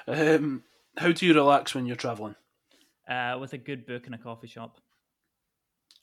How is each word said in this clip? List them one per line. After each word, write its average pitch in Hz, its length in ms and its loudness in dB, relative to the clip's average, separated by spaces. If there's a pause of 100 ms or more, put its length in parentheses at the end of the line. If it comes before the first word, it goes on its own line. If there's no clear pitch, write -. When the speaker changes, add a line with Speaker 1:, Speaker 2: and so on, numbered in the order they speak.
Speaker 1:
Um, 151 580 2 (320)
how 175 160 2
do 185 120 -2
you 170 80 8
relax 143 400 4
when 127 120 -4
you're 120 100 -6
travelling? 107 400 -8 (720)
Speaker 2:
Uh, 123 320 -4
with 135 140 -12
a 139 40 -10
good 123 280 -10
book 123 220 -12
in 127 60 -14
a 117 40 -12
coffee 117 300 -16
shop. 117 340 -18 (1200)